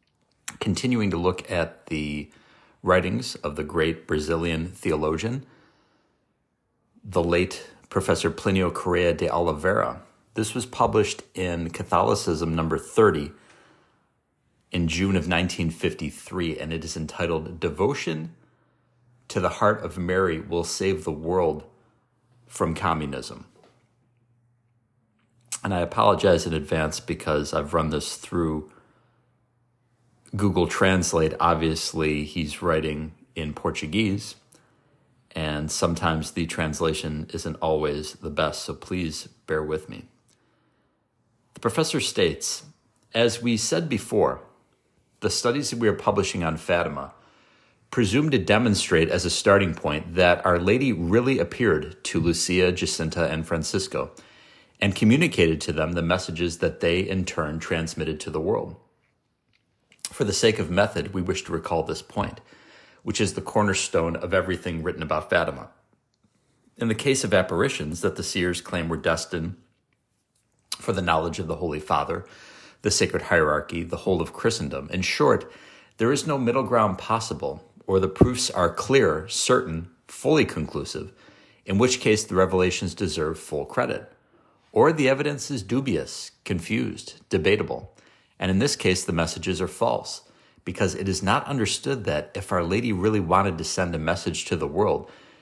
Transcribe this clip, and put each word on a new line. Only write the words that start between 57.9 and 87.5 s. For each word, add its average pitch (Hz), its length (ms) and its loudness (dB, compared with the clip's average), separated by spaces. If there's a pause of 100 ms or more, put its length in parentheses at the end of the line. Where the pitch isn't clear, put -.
to 80 100 -10
the 80 100 -4
world. - 360 -2 (1300)
For - 200 -2
the 101 80 0
sake 110 260 4
of 85 120 -2
method, 95 420 0
we 98 80 -2
wish 87 240 -2
to - 80 -10
recall 80 300 -2
this 80 180 -6
point, - 400 -6 (640)
which - 180 -2
is 101 140 2
the 92 80 -6
cornerstone 90 760 0
of 90 160 -6
everything 90 500 0
written 82 200 -4
about 76 260 -2
Fatima. 82 400 0 (1120)
In 117 100 0
the 110 60 2
case 135 280 0
of 101 120 2
apparitions 90 680 0
that 92 160 0
the - 60 -6
seers 87 400 -2
claim 85 260 -4
were 78 80 -2
destined 82 600 -2 (1200)
for - 160 -2
the 92 80 -2
knowledge 82 360 0
of 82 80 -4
the 82 100 -4
Holy 78 240 -4
Father, 80 440 -2 (560)
the 104 100 0
Sacred - 340 0
Hierarchy, 80 580 2
the 85 160 -6
whole 90 240 0
of 80 100 -8
Christendom. 71 580 -2
In 92 120 -2
short, - 500 2 (460)
there 113 120 4
is 143 160 0
no 143 120 -2
middle 123 240 2
ground 107 340 2
possible, - 720 -4 (160)
or 95 140 4
the 95 80 2
proofs 123 400 4
are 87 240 2
clear, 92 560 2
certain, 82 600 0 (180)
fully 143 380 2
conclusive, 78 640 -6 (540)
in 98 100 2
which 127 240 4
case 107 240 4
the 101 100 -6
revelations 92 600 2
deserve 80 440 -2
full - 280 -6
credit, - 440 -4 (640)
or 127 180 8
the 147 180 4
evidence 143 420 0
is 120 120 -4
dubious, 107 680 -2 (160)
confused, 107 840 -4
debatable, 95 640 0 (440)